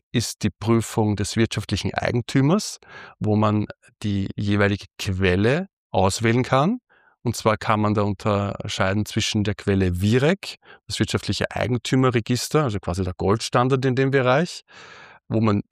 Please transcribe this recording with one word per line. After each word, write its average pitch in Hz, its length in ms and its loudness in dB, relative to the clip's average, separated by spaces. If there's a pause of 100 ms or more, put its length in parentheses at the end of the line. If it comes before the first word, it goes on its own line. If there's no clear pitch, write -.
(120)
ist - 320 -2
die 107 60 0
Prüfung 110 640 0
des 101 220 -4
wirtschaftlichen 107 560 -2
Eigentümers, 139 880 0 (400)
wo 107 180 2
man 107 300 2 (360)
die 101 320 -2
jeweilige 101 500 0 (140)
Quelle 101 680 0 (240)
auswählen 113 520 2
kann. 165 360 2 (440)
Und 117 120 -2
zwar 107 220 0
kann 107 240 0
man 104 120 2
da 104 100 2
unterscheiden 101 1040 -2
zwischen - 380 -2
der 104 120 -2
Quelle 95 460 0
virec, 127 540 2 (300)
das - 140 -8
wirtschaftliche - 520 -2
Eigentümerregister, 123 1120 0
also 104 160 -2
quasi 92 240 -4
der 87 140 -4
Goldstandard 123 640 0
in 131 120 0
dem 135 160 2
Bereich, 135 500 0 (640)
wo - 140 0
man 104 200 2 (100)